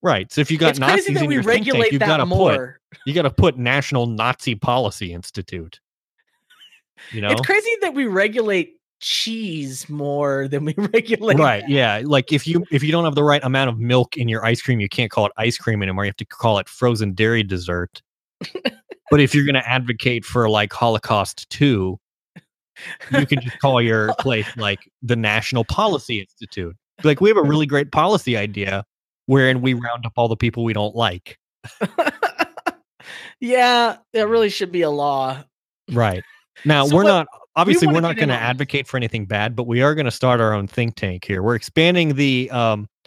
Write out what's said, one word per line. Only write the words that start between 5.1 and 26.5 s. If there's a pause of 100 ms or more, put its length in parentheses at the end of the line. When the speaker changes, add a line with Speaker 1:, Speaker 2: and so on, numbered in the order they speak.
Speaker 1:
Institute. (1300)
You
know?
Speaker 2:
It's
crazy (100)
that
we
regulate (260)
cheese
more
than
we
<laughs>
regulate
Speaker 1:
Right,
Speaker 2:
that.
Speaker 1:
yeah.
Like,
if
you,
if
you
don't
have
the
right
amount
of
milk
in
your
ice
cream,
you
can't
call
it
ice
cream
anymore.
You
have
to
call
it
frozen
dairy
dessert. (400)
Speaker 2:
<laughs> (600)
Speaker 1:
But
if
you're
gonna
advocate
for,
like,
Holocaust
two, (1120)
you
can
just
call
your
Speaker 2:
<laughs>
Speaker 1:
place, (100)
like, (240)
the
National
Policy
Institute. (280)